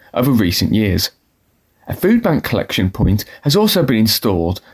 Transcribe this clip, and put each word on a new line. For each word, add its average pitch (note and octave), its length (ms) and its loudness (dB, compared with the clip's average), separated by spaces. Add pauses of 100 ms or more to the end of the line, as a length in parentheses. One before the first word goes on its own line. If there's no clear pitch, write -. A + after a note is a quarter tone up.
(120)
over C3 180 0
recent G2+ 440 0
years. G2 360 0 (760)
A - 60 -8
food A#3 280 2
bank E3 220 0
collection F#2+ 460 -2
point - 340 0 (200)
has C#3+ 120 0
also G#3 260 2
been C3 140 0
installed F#2+ 640 0 (120)